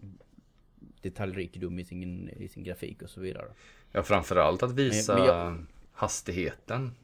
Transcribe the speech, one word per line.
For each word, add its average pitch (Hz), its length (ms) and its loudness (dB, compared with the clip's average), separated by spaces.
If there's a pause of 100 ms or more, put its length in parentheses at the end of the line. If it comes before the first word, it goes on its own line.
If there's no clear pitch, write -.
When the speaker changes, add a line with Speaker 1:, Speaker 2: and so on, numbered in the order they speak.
(1040)
Speaker 1:
detaljrikedom 90 760 -6
i 90 60 -8
sin, 90 440 -8
i 98 200 -12
sin 98 160 -14
grafik - 380 -10
och - 80 -16
så - 100 -16
vidare. - 320 -10 (400)
Speaker 2:
Ja, 98 100 2
framförallt 90 600 4
att 127 60 2
Speaker 1:
Men, 123 80 -6
Speaker 2:
visa 110 420 2
Speaker 1:
men 95 80 6
jag 85 380 2 (280)
Speaker 2:
hastigheten 107 1000 -4 (120)